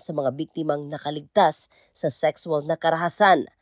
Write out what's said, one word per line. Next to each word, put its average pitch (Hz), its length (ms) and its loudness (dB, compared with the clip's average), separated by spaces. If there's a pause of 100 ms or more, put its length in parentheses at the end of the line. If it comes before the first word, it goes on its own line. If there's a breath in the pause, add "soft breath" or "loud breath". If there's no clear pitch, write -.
sa 170 80 -6
mga 139 240 -2
biktimang 151 480 -6
nakaligtas 151 880 0 (160 soft breath)
sa - 240 -2
sexual 156 480 0
na 156 160 -4
karahasan. 165 720 2 (120)